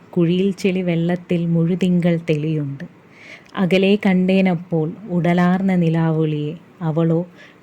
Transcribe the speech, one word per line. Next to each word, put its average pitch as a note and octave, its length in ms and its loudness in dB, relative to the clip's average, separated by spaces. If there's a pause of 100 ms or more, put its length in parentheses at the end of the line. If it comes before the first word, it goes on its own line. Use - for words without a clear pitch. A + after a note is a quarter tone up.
(100)
കുഴിയിൽ F3+ 400 2
ചെളി F#3 320 -2
വെള്ളത്തിൽ F3 640 -2
മുഴുതിങ്കൾ E3+ 760 0 (100)
തെളിയുണ്ട്. D3+ 540 -4 (720)
അകലെ F#3+ 400 2
കണ്ടേനപ്പോൾ F#3 960 0 (160)
ഉടലാർന്ന F3+ 680 2
നിലാവൊളിയെ, D#3+ 800 0 (280)
അവളോ E3 380 0 (420)